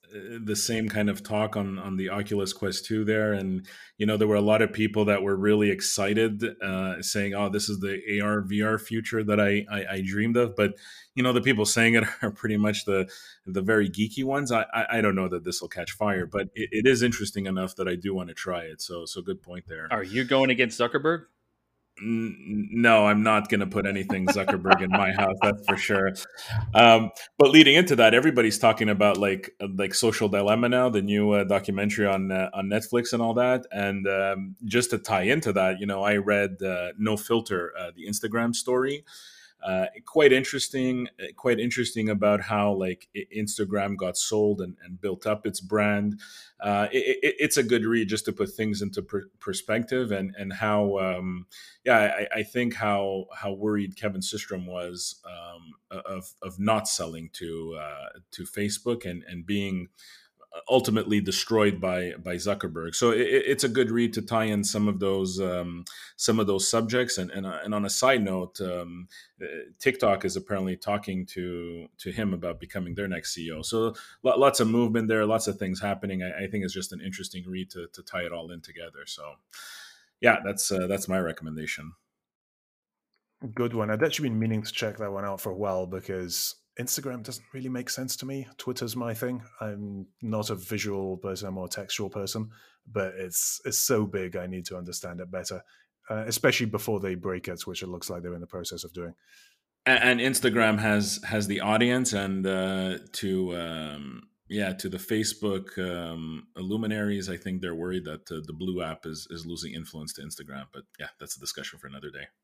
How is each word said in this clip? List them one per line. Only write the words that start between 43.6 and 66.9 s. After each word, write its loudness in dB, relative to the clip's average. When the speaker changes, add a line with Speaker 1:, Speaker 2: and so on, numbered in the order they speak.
Speaker 1:
got -4
sold 2
and, -8
and -14
built -2
up -2
its -4
brand. 0
Uh, 2
it, 0
it, 2
it's 2
a 4
good 2
read 2
just -2
to -2
put -2
things -2
into -4
per-, -8
perspective -2
and, -4
and -8
how, 2
um, -4
yeah, 4
I, -2
I -2
think -2
how, 0
how -6
worried -2
Kevin -4
Systrom -8
was, -10
um, -18
o-, -10
of, -14
of -12
not 0
selling -6
to, -10
uh, -14
to -12
Facebook -4
and, -10
and -14
being -4
ultimately 4
destroyed 2
by, -2
by -6
Zuckerberg. -4
So 4
it, 4
it, 4
it's 2
a 2
good 2
read 2
to -4
tie 0
in 0
some 0
of 0
those, 0
um, -4
some 2
of 2
those 0
subjects. 0